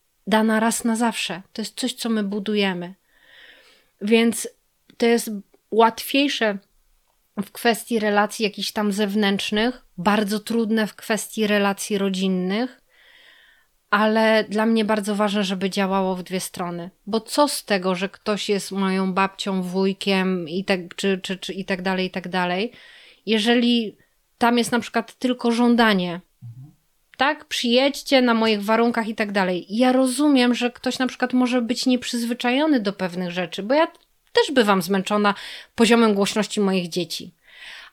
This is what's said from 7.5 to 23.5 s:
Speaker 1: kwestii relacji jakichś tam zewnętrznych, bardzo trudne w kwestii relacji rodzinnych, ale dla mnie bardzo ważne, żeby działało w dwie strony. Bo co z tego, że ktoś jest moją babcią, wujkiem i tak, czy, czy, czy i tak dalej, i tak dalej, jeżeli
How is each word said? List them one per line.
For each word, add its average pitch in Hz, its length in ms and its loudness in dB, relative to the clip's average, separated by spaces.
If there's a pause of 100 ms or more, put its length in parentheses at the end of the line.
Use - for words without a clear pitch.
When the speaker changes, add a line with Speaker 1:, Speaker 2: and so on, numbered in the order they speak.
Speaker 1:
kwestii - 460 -2
relacji 208 440 0
jakichś 202 300 -6
tam 208 200 -2
zewnętrznych, 208 920 -2 (140)
bardzo 208 420 2
trudne 220 460 0
w - 80 -10
kwestii - 520 -4
relacji 202 520 0
rodzinnych, 190 840 -2 (1080)
ale 220 580 2
dla 214 180 -2
mnie 226 180 2
bardzo 208 300 -2
ważne, 208 300 0
żeby 190 260 -2
działało 190 460 0
w 180 60 -8
dwie 180 180 -6
strony. 175 500 -8 (160)
Bo 220 140 -2
co 294 280 0
z - 160 -8
tego, 185 300 0
że 190 140 -4
ktoś - 400 -4
jest 196 240 -2
moją 190 420 0
babcią, 196 480 -2
wujkiem 190 880 -2
i 185 160 -6
tak, 185 160 0 (160)
czy, 196 260 -2
czy, 190 140 -8
czy - 160 -12
i 190 120 -8
tak 185 180 -4
dalej, 185 240 -2
i 180 40 -6
tak 180 180 -8
dalej, 185 440 -2 (540)
jeżeli 233 680 2 (420)